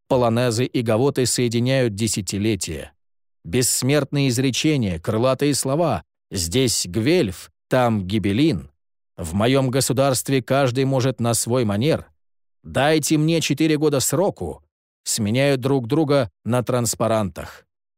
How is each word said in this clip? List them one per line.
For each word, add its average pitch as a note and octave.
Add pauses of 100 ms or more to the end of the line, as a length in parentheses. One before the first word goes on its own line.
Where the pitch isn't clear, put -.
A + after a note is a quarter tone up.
Полонезы B2
и -
гавоты B2
соединяют A#2+
десятилетия. G2+ (520)
Бессмертные C3+
изречения, B2
крылатые B2+
слова: C3+ (300)
«Здесь F#2
Гвельф, A2+ (160)
там A#2
Гибелин. G2+ (440)
В E2+
моём C3
государстве C3+
каждый C3+
может C3
на A#2
свой A#2+
манер. G#2 (580)
Дайте D3+
мне D#3+
четыре D3+
года C#3+
сроку», - (400)
сменяют B2+
друг C3
друга C#3+ (140)
на A#2+
транспарантах. A2 (340)